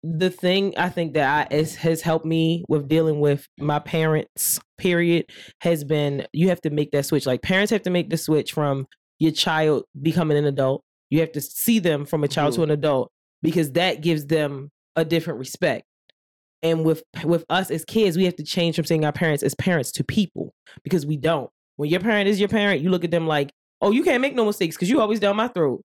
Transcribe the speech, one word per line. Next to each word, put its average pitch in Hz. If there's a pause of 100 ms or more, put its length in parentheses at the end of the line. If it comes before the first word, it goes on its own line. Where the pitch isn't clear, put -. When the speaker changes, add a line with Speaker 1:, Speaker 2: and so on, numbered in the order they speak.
Speaker 1:
the 165
thing 185
I 175
think 165
that 147
I, -
is, 156
has 165
helped 160
me 165
with 147
dealing 156
with 143 (120)
my 147
parents, - (180)
period, 170 (340)
has 165
been 143
you 170
have 175
to 156
make 147
that 139
switch. 143
Like, 127
parents 190
have 214
to 185
make 175
the 165
switch 156
from 139 (320)
your 156
child 156 (160)
becoming 156
an 147
adult. 135 (280)
You 151
have 160
to 151
see -
them 147
from 151
a 143
child 143
Speaker 2:
Mm-hmm. -
Speaker 1:
to 170
an 151
adult 147 (320)
because 156
that 170
gives 156
them 143 (260)
a 165
different 160
respect. 131 (760)
And 165
with, 160 (220)
with 170
us 185
as 156
kids, 202
we 185
have 180
to 151
change 170
from 165
seeing 156
our 147
parents 156
as -
parents 165
to -
people - (320)
because 147
we 151
don't. 147 (260)
When 147
your 180
parent 208
is 202
your 202
parent, 202
you 180
look 175
at 170
them 165
like, 147 (300)
"Oh, 208
you 247
can't 262
make 269
no 233
mistakes 196
'cause 185
you 277
always 214
down 202
my 226
throat. 151